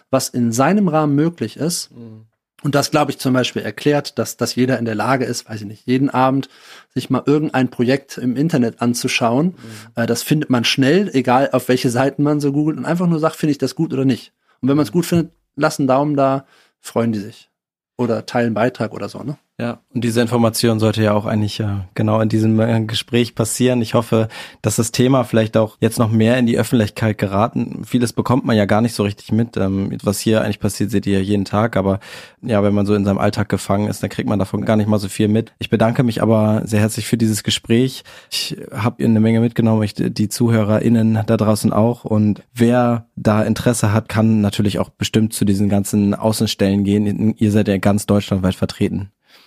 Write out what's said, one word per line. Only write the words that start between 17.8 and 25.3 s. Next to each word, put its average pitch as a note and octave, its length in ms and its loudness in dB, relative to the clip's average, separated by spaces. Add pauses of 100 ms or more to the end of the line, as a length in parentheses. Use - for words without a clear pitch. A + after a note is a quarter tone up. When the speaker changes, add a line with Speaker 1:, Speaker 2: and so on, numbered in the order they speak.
Speaker 1:
oder A2+ 280 -2
teile A#2+ 220 0
einen A2+ 80 -2
Beitrag G#2+ 380 -2
oder G#2 160 -10
so, G2+ 140 -16
ne? C#3+ 140 -10 (220)
Speaker 2:
Ja, A#2 200 -8 (120)
und A2+ 120 -4
diese A#2 180 0
Information A2+ 580 2
sollte A2 220 2
ja G#2+ 120 2
auch G#2 120 0
eigentlich, G#2+ 340 -2
äh, G2+ 180 -2 (180)
genau A2 260 2
in A2 80 0
diesem, A2 300 2
äh, A2+ 220 2
Gespräch A2+ 520 -2
passieren. B2 480 0
Ich A2+ 140 -4
hoffe, A2+ 320 2 (340)
dass - 140 -2
das A2+ 160 -2
Thema B2+ 320 2
vielleicht A2+ 340 0